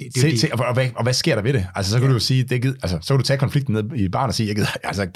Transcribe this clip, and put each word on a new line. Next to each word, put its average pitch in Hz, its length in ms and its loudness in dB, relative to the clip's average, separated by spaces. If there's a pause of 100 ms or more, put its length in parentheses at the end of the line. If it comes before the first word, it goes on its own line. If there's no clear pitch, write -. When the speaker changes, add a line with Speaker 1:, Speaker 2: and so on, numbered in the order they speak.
Speaker 1:
jo 123 140 -2
Speaker 2:
til, 151 100 4
Speaker 1:
det. 120 100 0
Speaker 2:
til, 147 120 0
og, 117 140 -2
og, 120 80 0
hvad, 127 200 2
og 120 80 -4
hvad 123 100 2
sker 135 220 0
der 107 80 0
ved 107 100 0
det? 98 220 0
Altså, 101 180 -2
så 120 60 2
kan 120 60 4
Speaker 1:
Ja. 135 40 4
Speaker 2:
du 131 60 4
jo 113 60 2
sige, 131 220 2
det 123 220 -2
gid-, 131 40 0 (140)
altså, 90 200 -2
så 139 120 0
kan 135 40 4
du 120 60 2
tage 135 140 0
konflikten 131 360 0
ned 107 100 0 (120)
i 98 120 2
baren 120 200 0
og 92 60 -2
sige, 113 120 0
jeg 104 100 -2
gider, 107 100 2 (180)
altså, 95 320 -4